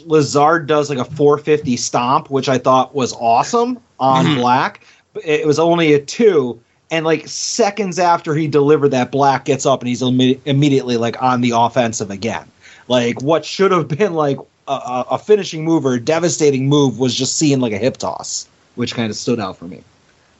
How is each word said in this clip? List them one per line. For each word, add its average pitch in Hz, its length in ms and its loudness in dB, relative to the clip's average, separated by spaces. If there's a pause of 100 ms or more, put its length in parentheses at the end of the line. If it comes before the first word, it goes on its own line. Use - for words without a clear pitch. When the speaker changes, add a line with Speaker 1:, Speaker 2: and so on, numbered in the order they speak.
Speaker 1:
Lazard 151 640 2
does, 147 220 0
like, 139 100 -4
a 123 60 -4
four 147 320 2
fifty 147 400 0
stomp, 131 520 -2
which 135 200 -2
I 127 80 2
thought 127 360 2
was 131 200 -2
awesome 233 680 0 (200)
on 131 260 2
Speaker 2:
Mm-hmm. 151 140 0
Speaker 1:
Black. 127 460 0 (380)
It 156 240 0
was 147 100 2
only 165 360 2
a 143 60 4
two, 143 600 0 (320)
and, 160 140 -2
like, 156 240 -2
seconds 202 680 -4
after 170 380 0
he 156 120 -2
delivered 143 420 4
that, 151 220 0
Black 139 340 2
gets 135 200 0
up 131 160 2
and 127 60 -8
he's 123 140 -4
imme-, 127 440 2
immediately, 135 520 2
like, 117 240 -4
on 127 180 0
the 120 120 0
offensive 117 600 0
again. 98 340 -6 (440)
Like, 120 320 0
what 151 240 0
should 190 260 0
have 175 180 0
been, 175 240 -2
like, 147 240 -2 (320)
a, - 20 -4
a, 127 400 -6
a 127 60 -2
finishing 170 480 0
move 160 200 2
or 127 100 0
a 123 40 -2
devastating 143 680 0
move 143 280 2
was 123 180 -2
just 127 220 -4
seeing, 139 220 2
like, 120 140 -2
a 101 40 -4
hip 113 200 -2
toss, - 500 -10 (280)
which 120 200 -6
kinda 113 180 -4
stood 113 280 -4
out 92 160 -10
for 85 80 -18
me. 87 180 -18 (560)